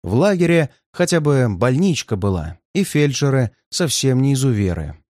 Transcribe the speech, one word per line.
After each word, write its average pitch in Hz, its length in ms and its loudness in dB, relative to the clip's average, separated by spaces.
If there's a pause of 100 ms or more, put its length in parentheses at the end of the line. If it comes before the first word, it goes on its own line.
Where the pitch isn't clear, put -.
В 90 120 -4
лагере 170 560 2 (220)
хотя 175 280 0
бы 139 280 2
больничка 127 680 0
была, 90 420 -4 (160)
и 101 100 0
фельдшеры 139 680 0 (160)
совсем 131 500 0
не 139 140 2
изуверы. 98 680 -2 (120)